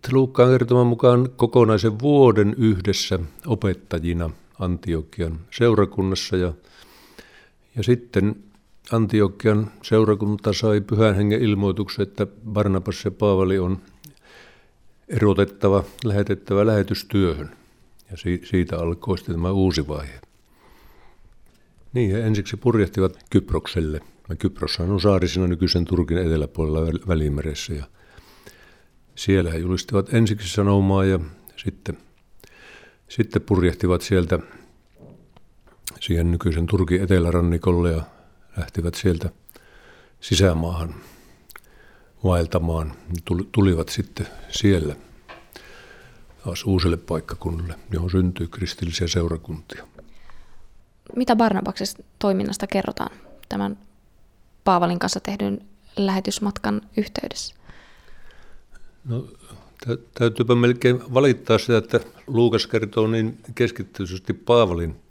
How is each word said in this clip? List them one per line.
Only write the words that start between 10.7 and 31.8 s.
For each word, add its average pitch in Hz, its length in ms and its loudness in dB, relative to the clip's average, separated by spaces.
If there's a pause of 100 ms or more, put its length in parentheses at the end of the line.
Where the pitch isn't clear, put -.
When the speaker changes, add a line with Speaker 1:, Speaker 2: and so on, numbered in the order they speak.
Speaker 1:
Pyhän 107 340 2
Hengen 104 260 2
ilmoituksen, 101 640 0
että 98 240 -4 (220)
Barnabas 98 560 -2
ja 104 60 0
Paavali 95 480 2
on 92 220 -2 (1300)
erotettava, 101 760 2 (200)
lähetettävä 101 640 0
lähetystyöhön. 95 880 0 (560)
Ja 90 60 -14
si-, 87 260 -4
siitä 87 360 -2
alkoi 85 380 -4
sitten - 180 -8
tämä 87 160 -2
uusi 92 360 2
vaihe. 73 320 -10 (1700)
Niin, 113 180 0
he 104 80 -2
ensiksi 110 380 -2
purjehtivat 101 600 0 (100)
Kyprokselle. 78 680 0 (300)
Ja 90 60 -6
Kyproshan 87 560 -4
on 98 100 0
saari 95 260 4
siinä 92 200 0
nykyisen 87 380 0
Turkin 82 320 0
eteläpuolella 80 640 -2
Väl-, 82 260 -4
Välimeressä. 76 680 -2
Ja 71 120 -8 (1300)
siellä 90 360 2
he 82 60 -4
julistivat 92 560 -2
ensiksi 107 360 2
sanomaa 98 560 2
ja 95 140 2 (380)
sitten, - 400 -10 (1120)